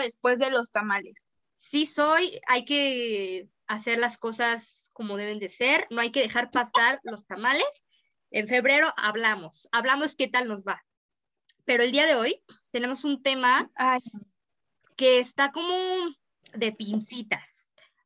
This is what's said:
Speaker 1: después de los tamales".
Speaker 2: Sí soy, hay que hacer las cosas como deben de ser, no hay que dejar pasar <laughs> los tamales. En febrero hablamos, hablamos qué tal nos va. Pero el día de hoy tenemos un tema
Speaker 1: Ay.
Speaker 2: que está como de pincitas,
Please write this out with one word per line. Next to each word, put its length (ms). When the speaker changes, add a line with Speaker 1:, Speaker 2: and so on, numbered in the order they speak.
Speaker 1:
después 340
de 120
los 200
tamales". 540
Speaker 2:
Sí 300
soy, 600
hay 180
que 840
hacer 320
las 200
cosas 760
como 240
deben 240
de 80
ser, 420
no 100
hay 120
que 100
dejar 280
pasar 500
<laughs> 20
los 240
tamales. 600
En 160
febrero 520
hablamos, 720
hablamos 440
qué 120
tal 200
nos 160
va. 200
Pero 180
el 100
día 140
de 80
hoy 260
tenemos 340
un 180
tema 520
Speaker 1:
Ay. 260
Speaker 2:
que 220
está 340
como 220
de 180
pincitas, 1000